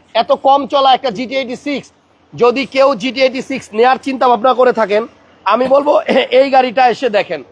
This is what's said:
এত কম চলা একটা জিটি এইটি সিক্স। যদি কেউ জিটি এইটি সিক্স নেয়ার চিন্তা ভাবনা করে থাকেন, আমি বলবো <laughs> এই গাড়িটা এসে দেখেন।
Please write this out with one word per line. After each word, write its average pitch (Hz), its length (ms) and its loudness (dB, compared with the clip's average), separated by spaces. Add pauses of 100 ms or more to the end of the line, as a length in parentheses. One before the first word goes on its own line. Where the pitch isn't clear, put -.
(140)
এত 226 180 -2
কম 269 360 0
চলা 277 260 2
একটা 254 180 -2
জিটি 240 240 -8
এইটি 254 200 -6
সিক্স। - 360 -10 (420)
যদি 233 320 0
কেউ 269 300 2
জিটি 233 260 -4
এইটি 262 200 0
সিক্স - 320 -10
নেয়ার 247 240 2
চিন্তা 262 300 -2
ভাবনা 240 260 2
করে 247 200 2
থাকেন, 214 340 -2 (380)
আমি 233 220 0
বলবো 285 340 2 (140)
<laughs> 254 240 2
এই 269 100 2
গাড়িটা 254 380 2
এসে 240 220 -2
দেখেন। 180 420 -4